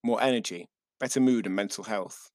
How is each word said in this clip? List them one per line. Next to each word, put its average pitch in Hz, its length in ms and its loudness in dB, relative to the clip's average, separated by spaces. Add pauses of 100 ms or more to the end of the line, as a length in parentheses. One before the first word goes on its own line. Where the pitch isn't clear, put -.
More 117 180 0
energy, 110 440 0 (340)
better 131 200 0
mood 123 260 4
and 95 100 -2
mental 101 280 -4
health 101 500 -6